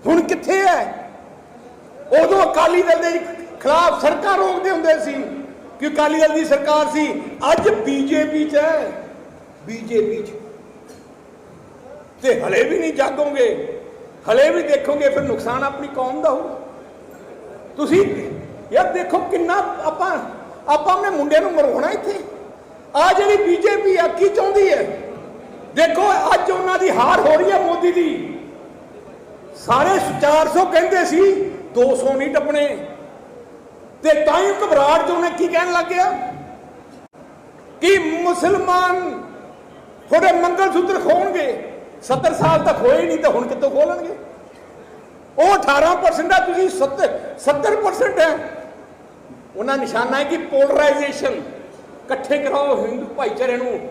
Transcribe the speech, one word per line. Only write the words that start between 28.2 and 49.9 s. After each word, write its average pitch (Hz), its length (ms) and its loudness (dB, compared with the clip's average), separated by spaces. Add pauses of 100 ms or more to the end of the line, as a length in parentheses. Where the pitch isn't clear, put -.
ਸਾਰੇ 311 340 2 (220)
ਚਾਰ 311 260 4
ਸੌ 359 180 4
ਕਹਿੰਦੇ 359 400 2
ਸੀ, 381 280 4 (420)
ਦੋ 247 200 4
ਸੌ 269 180 0
ਨਹੀਂ 269 200 -2
ਟੱਪਣੇ। 294 320 0 (1400)
ਤੇ 311 100 4 (120)
ਤਾਂ 302 140 4
ਹੀ 392 120 2 (120)
ਘਬਰਾਹਟ 302 440 4
'ਚ 349 40 -2
ਉਹਨੇ 349 260 0
ਕੀ 339 100 0
ਕਹਿਣ 339 240 0
ਲੱਗ 349 140 0
ਗਿਆ 359 260 0 (1700)
ਕਿ 381 180 4
ਮੁਸਲਮਾਨ 359 1120 0 (1000)
ਤੁਹਾਡੇ 349 240 4
ਮੰਗਲ 349 380 0
ਸੂਤਰ 359 280 0
ਖੋਣਗੇ। 359 480 0 (560)
ਸੱਤਰ 302 300 -2
ਸਾਲ 320 300 2
ਤੱਕ - 160 0
ਹੋਏ 302 260 4
ਨਹੀਂ 330 120 -2
ਤਾਂ - 140 2
ਹੁਣ 240 160 -2
ਕਿੱਥੋਂ 269 220 -2
ਖੋਲਣਗੇ? 339 460 0 (1200)
ਉਹ 370 180 6
ਅਠਾਰਾਂ 320 400 2
ਪਰਸੈਂਟ 349 380 2
ਆ, 370 120 6
ਤੁਸੀਂ 370 240 0
ਸੱਤਰ, - 500 -2 (200)
ਸੱਤਰ 294 360 0
ਪਰਸੈਂਟ 427 440 0
ਹੈ। 320 180 2 (1160)
ਉਹਨਾਂ 254 220 -4
ਨਿਸ਼ਾਨਾ 247 400 -2